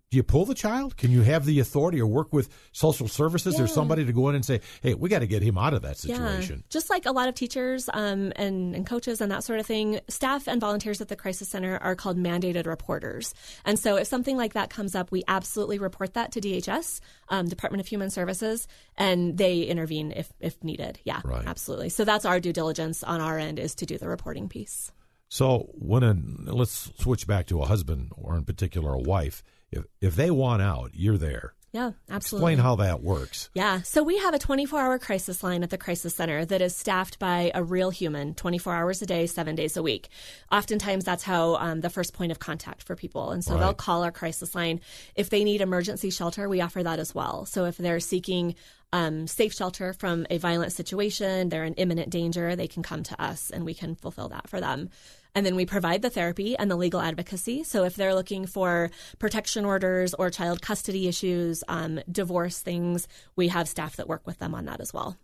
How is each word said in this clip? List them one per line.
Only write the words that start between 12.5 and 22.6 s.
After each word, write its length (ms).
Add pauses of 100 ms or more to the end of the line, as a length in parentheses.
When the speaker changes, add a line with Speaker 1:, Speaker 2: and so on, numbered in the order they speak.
Speaker 2:
reporters. 680 (300)
And 120
so 200
if 100
something 300
like 160
that 180
comes 240
up, 160
we 160
absolutely 540
report 340
that 160
to 100
D 140
H 140
S, 320 (280)
um, 200
Department 320
of 80
Human 220
Services, 580 (280)
and 400
they 260
intervene 500
if, 260
if 240
needed. 400
Yeah, 220
Speaker 1:
Right. 200
Speaker 2:
absolutely. 440
So 160
that's 200
our 140
due 140
diligence 500